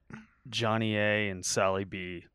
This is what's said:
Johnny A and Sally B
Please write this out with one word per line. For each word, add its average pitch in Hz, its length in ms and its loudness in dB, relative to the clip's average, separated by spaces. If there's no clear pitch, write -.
Johnny 110 480 0
A 104 320 2
and 92 160 -6
Sally 98 400 2
B 90 400 -10